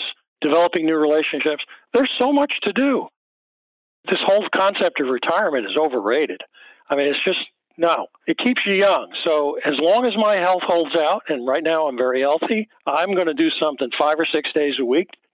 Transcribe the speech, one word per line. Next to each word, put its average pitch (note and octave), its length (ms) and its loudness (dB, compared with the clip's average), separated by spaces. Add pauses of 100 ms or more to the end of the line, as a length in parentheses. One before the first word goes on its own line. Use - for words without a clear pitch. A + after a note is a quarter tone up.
(420)
developing E3 460 2
new D#3+ 80 2
relationships. D3+ 680 0 (300)
There's C4+ 240 2
so C4+ 160 2
much C#4+ 180 2 (120)
to G3+ 100 -2
do. B3+ 360 0 (1000)
This F#3+ 160 0
whole G3 300 2
concept F#3+ 460 0
of C3+ 80 -2
retirement D3 580 -2
is A2+ 100 -2
overrated. C3 640 -2 (480)
I C#3+ 60 -2
mean, C#3+ 140 0
it's C#3 140 -4
just, D#3+ 220 -2 (320)
no, E3 300 0 (180)
it E3 140 -2
keeps B3 260 0
you G3+ 80 0
young. F#3+ 380 2 (120)
So D3+ 400 0
as D3 140 -2
long G3+ 300 2
as G#3+ 100 -2
my G#3+ 200 4
health F3+ 260 2
holds E3+ 320 0
out, E3+ 340 0
and B2+ 180 -4
right D3 160 0
now D#3+ 220 0
I'm C3+ 100 -4
very B2+ 260 0
healthy, G#3+ 480 0 (180)
I'm E3 260 0
gonna E3+ 220 0
do D#3+ 160 2
something C#3 380 -2 (100)
five D3+ 200 2
or D#3+ 60 2
six D3+ 260 -2
days C#3+ 280 0
a C3+ 60 -2
week C#3 240 0 (240)